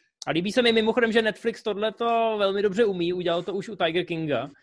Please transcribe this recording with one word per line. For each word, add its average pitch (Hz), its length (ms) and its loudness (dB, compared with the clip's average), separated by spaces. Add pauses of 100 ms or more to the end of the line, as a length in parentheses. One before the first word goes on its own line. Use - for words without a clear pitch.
(280)
A 143 40 0
líbí 175 200 -2
se 240 100 2
mi 240 100 4
mimochodem, 226 400 2
že 226 100 4
Netflix 220 420 -2
tohleto 220 760 0
velmi 196 220 0
dobře 208 240 2
umí, 180 280 0
udělal 175 300 -2
to 190 100 -6
už 196 160 -6
u 208 60 -12
Tiger 170 300 0
Kinga. 147 440 -2 (140)